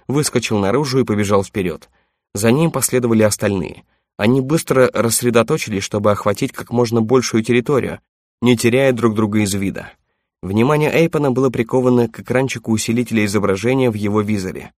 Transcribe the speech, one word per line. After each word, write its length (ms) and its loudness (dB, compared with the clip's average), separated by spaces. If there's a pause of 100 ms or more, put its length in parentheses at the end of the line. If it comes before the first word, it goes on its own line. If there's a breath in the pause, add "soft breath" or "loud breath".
выскочил 500 -2
наружу 420 0
и 40 2
побежал 400 0
вперёд. 460 -6 (440)
За 180 2
ним 200 2
последовали 500 0
остальные. 640 -2 (340)
Они 240 2
быстро 500 2
рассредоточились, 920 0
чтобы 280 0
охватить 400 -2
как 200 -12
можно 300 0
большую 420 0
территорию, 560 0 (420)
не 160 4
теряя 340 2
друг 220 0
друга 260 0
из 140 0
вида. 380 -6 (500)
Внимание 500 2
Эйпона 400 0
было 200 0
приковано 560 2
к 120 -12
экранчику 520 -4
усилителя 540 0
изображения 680 0
в 40 -6
его 260 0
визоре. 560 -6